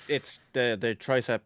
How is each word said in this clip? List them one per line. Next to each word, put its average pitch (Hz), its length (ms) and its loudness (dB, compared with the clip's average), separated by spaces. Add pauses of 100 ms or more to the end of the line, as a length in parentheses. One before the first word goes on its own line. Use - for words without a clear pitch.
It's - 320 -4 (140)
the, 123 260 2
the 113 160 0
tricep, 123 500 0